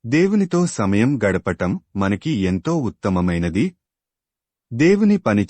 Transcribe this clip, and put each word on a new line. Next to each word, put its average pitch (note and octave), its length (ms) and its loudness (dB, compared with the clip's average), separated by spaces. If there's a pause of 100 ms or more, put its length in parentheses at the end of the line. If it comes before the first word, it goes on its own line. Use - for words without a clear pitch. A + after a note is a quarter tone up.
దేవునితో F3+ 600 0
సమయం A2 600 0
గడపటం F#2 540 -2 (160)
మనకి G2 360 -2
ఎంతో F#2+ 460 -2
ఉత్తమమైనది. F2+ 960 -2 (1000)
దేవుని G3+ 440 2
పని G#2 320 0